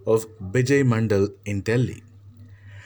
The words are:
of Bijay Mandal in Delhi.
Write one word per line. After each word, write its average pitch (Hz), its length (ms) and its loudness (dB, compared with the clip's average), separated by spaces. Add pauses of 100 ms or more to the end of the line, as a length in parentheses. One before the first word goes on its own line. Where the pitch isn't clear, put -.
of 113 220 0 (120)
Bijay 127 440 0
Mandal 107 460 2 (160)
in 101 160 -6
Delhi. 113 420 -2 (840)